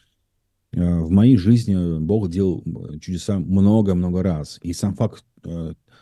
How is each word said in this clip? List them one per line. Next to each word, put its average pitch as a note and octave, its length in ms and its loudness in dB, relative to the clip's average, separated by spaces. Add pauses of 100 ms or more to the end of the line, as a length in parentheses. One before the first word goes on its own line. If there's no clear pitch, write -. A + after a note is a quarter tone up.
(720)
Э, F2 260 0
в E2 120 -4
моей A2+ 260 6
жизни F#2 640 2
Бог F#2+ 280 0
делал, F#2 380 -2
э, E2 320 -12
чудеса F#2 400 -6
много-много F#2 840 2
раз. D#2 380 -6
И F2 100 -8
сам G2 220 -4
факт, - 300 -6 (200)
э, E2 280 -10 (300)